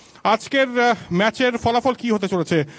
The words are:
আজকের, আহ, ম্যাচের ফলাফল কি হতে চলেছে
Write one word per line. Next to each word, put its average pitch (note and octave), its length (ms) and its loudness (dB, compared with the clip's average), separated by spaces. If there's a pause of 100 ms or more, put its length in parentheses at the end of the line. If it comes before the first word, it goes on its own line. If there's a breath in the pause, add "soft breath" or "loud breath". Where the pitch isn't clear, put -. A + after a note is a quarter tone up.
(240 loud breath)
আজকের, B3 560 0
আহ, A#3+ 160 4 (180 loud breath)
ম্যাচের A3+ 440 0
ফলাফল A#3+ 360 0
কি A#3+ 180 -4
হতে G3+ 160 0
চলেছে E3+ 360 0 (160 loud breath)